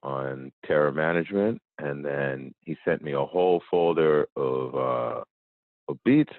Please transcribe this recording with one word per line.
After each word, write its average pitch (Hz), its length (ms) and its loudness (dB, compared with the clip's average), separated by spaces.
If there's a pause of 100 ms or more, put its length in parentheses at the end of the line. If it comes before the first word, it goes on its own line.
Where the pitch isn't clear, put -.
on 67 500 -8 (120)
Terror 76 280 2
Management, 85 680 0 (180)
and 71 260 -6
then 69 560 -4
he 80 240 -8
sent 85 160 0
me 76 120 -6
a 69 120 0
whole 90 440 2
folder 80 580 4 (100)
of, 65 380 -2
uh, 62 480 -2 (680)
of - 160 -10
beats, 143 340 4